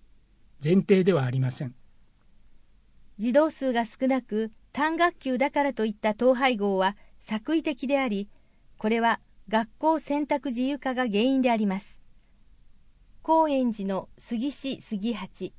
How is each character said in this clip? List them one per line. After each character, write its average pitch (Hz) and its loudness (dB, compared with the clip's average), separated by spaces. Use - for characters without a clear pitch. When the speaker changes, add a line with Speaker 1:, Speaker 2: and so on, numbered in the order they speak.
Speaker 1:
前 170 4
提 190 4
で 190 4
は 143 2
あ 123 -2
り 131 -2
ま 131 0
せ 139 -10
ん。 120 -12
Speaker 2:
児 226 -2
童 302 6
数 262 -4
が 233 0
少 262 -4
な 262 0
く、 220 -4
単 311 -2
学 339 2
級 262 -4
だ 269 0
か 285 0
ら 277 -2
と 220 -2
い 226 -2
っ 208 -10
た 214 -2
統 254 4
廃 254 2
合 202 0
は 190 0
作 220 -4
為 311 0
的 285 -6
で 277 0
あ 262 -2
り、 202 -6
こ 214 -4
れ 226 2
は 233 0
学 220 0
校 311 2
選 285 -2
択 285 -2
自 240 -4
由 277 -2
化 262 -4
が 254 -2
原 202 0
因 262 2
で 247 2
あ 233 2
り 214 0
ま 190 -2
す。 - -20
高 320 4
円 262 0
寺 196 -6
の 190 -4
杉 240 -6
市 - -8
杉 220 -6
八、 190 -10